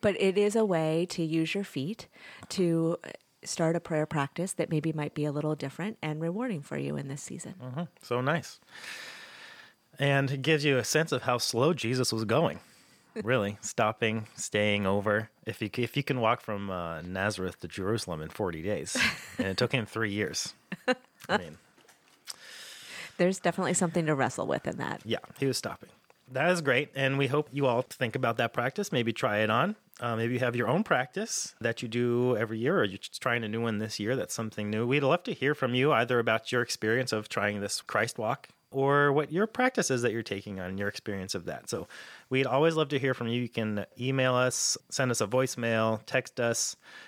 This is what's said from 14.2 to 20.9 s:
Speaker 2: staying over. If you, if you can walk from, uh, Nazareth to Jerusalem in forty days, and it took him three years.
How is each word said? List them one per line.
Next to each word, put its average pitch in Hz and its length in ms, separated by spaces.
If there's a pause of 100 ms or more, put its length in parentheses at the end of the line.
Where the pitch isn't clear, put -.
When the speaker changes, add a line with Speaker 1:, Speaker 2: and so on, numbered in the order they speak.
Speaker 2:
staying 104 480
over. 104 460 (160)
If 110 160
you, 104 160
if 120 180
you 147 60
can 131 180
walk 117 220
from, 101 260
uh, 85 320
Nazareth 92 600
to 87 80
Jerusalem 95 520
in 78 80
forty 87 320
days, 82 340 (440)
and - 80
it 95 100
took - 160
him 117 140
three 110 240
years. 98 420 (800)